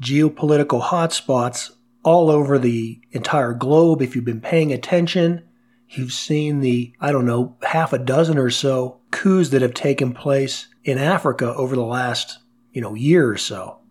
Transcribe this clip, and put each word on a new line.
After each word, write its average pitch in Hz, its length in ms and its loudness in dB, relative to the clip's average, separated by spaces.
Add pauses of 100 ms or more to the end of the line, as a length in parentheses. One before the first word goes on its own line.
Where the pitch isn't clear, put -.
geopolitical 147 800 0
hotspots 135 880 -2 (320)
all 165 300 6
over 143 260 2
the 117 420 -2 (120)
entire 123 420 -2
globe. 151 480 4
If 127 140 -4
you've 117 80 -4
been 113 160 -6
paying 156 320 0
attention, 170 720 0 (440)
you've 127 240 -8
seen 151 460 -2
the, 123 420 0
I 147 120 0
don't 127 140 2
know, 120 360 -2
half 160 300 -2
a 131 60 0
dozen 143 400 2
or 127 120 2
so 127 500 -2 (120)
coups 185 380 2
that 135 120 4
have 123 120 0
taken 131 380 -2
place 135 540 -2 (160)
in 131 160 -2
Africa 139 560 -2
over 131 220 -2
the 120 80 0
last, 120 560 -6 (320)
you 123 80 -8
know, 104 140 -8
year 139 360 4
or 101 60 -4
so. - 420 -10 (120)